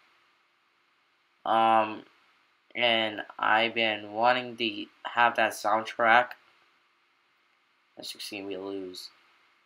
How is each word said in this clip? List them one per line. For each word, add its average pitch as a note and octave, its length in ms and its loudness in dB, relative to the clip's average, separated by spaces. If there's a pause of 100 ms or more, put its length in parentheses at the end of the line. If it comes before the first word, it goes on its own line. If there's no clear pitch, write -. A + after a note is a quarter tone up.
(1500)
Um, A2 560 4 (720)
and A2+ 480 0 (160)
I've A2 360 2
been G#2+ 380 -2
wanting B2 460 0
to A2 280 -6 (180)
have A#2+ 320 2
that A2 160 2
soundtrack. A2+ 760 2 (1700)
As - 140 -14
you - 80 -18
see, G2+ 220 -12
we G2 160 -8
lose. F#2+ 500 -10 (580)